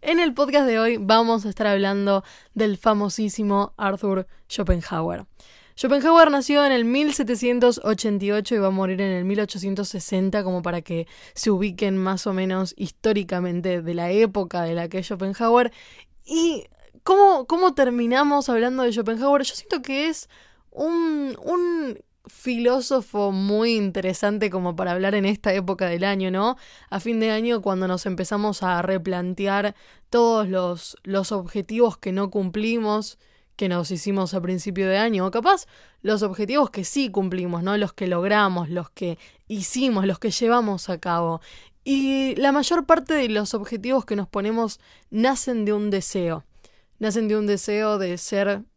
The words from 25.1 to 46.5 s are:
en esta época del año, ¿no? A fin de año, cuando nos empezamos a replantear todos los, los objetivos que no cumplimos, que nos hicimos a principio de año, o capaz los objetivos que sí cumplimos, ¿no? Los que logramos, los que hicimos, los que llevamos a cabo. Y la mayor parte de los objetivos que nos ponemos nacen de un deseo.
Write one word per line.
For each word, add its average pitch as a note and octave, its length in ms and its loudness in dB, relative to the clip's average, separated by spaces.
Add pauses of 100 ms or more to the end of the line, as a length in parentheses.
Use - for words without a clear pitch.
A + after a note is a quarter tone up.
en G3+ 120 2
esta G3+ 260 0
época F#3+ 320 -2
del F3 180 -2
año, F#3+ 280 0
¿no? G#3 260 0 (320)
A F#3+ 100 -6
fin A3+ 220 -2
de A3+ 100 2
año, A3+ 300 0
cuando F#3+ 260 -2
nos F#3 200 -2
empezamos G3+ 560 -2
a F3+ 180 0
replantear F#3+ 920 -2 (340)
todos A3+ 400 4
los, F3+ 540 -4
los F#3+ 280 -2
objetivos G#3+ 680 0
que F#3+ 140 -6
no G3 180 -2
cumplimos, G#3+ 880 -2 (360)
que G3 140 -2
nos F3 220 -2
hicimos F#3+ 420 -2
a F#3+ 80 -2
principio F#3 480 -2
de F#3+ 80 2
año, G#3 300 2
o F#3+ 40 -2
capaz A#3+ 360 -2 (340)
los G3+ 220 -2
objetivos G#3+ 480 -2
que G3 140 -8
sí C4+ 260 -4
cumplimos, F3+ 520 -4
¿no? G3 140 -2
Los G#3 160 -4
que - 140 -8
logramos, F3+ 640 0
los F3 180 -6
que F3 300 -8 (300)
hicimos, G#3+ 580 -2
los F#3+ 120 -2
que A3 120 -4
llevamos A3+ 580 0
a F#3 80 -4
cabo. E3+ 460 -2 (420)
Y C4+ 520 0
la C#4 140 2
mayor C#4+ 360 0
parte E4 260 2
de C#4 160 2
los G#3 240 -2
objetivos A#3 540 -4
que G#3 100 -4
nos G3 100 -4
ponemos G#3+ 540 -4 (300)
nacen A#3+ 560 0
de G#3 80 0
un G#3 160 -2
deseo. F3 560 -4 (520)